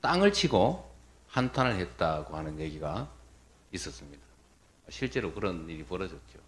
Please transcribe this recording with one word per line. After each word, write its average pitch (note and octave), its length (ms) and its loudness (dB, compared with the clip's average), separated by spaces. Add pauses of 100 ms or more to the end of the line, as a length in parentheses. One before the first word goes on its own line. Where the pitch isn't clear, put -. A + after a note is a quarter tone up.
땅을 F3+ 320 6
치고 C#3 560 4 (400)
한탄을 B2+ 480 2
했다고 D#2 600 -2
하는 D#2 240 -6
얘기가 D#2 480 -6 (640)
있었습니다. C#2+ 500 -10 (680)
실제로 A#2+ 460 -4
그런 F2 340 -4
일이 D#2 160 -8
벌어졌죠. - 640 -8